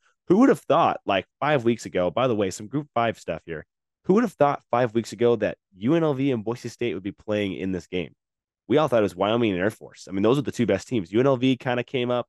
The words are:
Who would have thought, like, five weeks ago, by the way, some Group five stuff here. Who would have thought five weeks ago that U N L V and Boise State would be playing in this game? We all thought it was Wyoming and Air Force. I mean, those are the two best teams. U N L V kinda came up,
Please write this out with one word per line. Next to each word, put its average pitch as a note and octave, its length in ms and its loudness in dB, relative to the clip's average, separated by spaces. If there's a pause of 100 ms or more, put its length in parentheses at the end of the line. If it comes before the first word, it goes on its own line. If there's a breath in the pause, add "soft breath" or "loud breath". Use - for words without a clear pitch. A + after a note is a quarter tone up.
(280)
Who F#3 100 6
would C4+ 120 6
have G3 100 2
thought, C3+ 460 2
like, F#2+ 180 0 (160)
five C#3 240 0
weeks A#2 220 0
ago, F2+ 240 0
by A#2+ 180 0
the A2+ 80 0
way, G2 140 0
some G#2 180 -12
Group D3 260 -6
five A#2 240 -2
stuff D#2+ 280 -10
here. D#2+ 180 -12 (400)
Who F#3 100 4
would A#3 100 4
have G3+ 100 -4
thought C#3+ 360 0
five A#2+ 240 0
weeks A2+ 180 -2
ago A#2 240 2
that G2+ 200 -2 (220)
U A#2 160 0
N E3 100 2
L D3+ 80 0
V C3+ 180 -2
and A#2 140 -2
Boise A#2 240 -6
State A#2 240 -4
would F#2 100 -8
be F#2+ 100 -8
playing G#2 420 -4
in F#2 180 -6
this F2+ 140 -6
game? F2 260 -6 (560)
We A2+ 80 4
all D3+ 120 2
thought A#2 120 4
it - 20 4
was F2 140 0
Wyoming G#2+ 360 2
and F2 80 -2
Air G2+ 100 2
Force. - 360 -20
I - 60 -14
mean, G2 100 -4
those A#2+ 160 4
are C#3+ 40 -4
the G2+ 100 -6
two A#2+ 140 -2
best F#2+ 200 -2
teams. G#2+ 240 -6
U G#2+ 100 2
N C3 60 4
L C#3 120 2
V C3 180 2
kinda B2 260 -4
came B2 280 -4
up, A#2+ 180 -4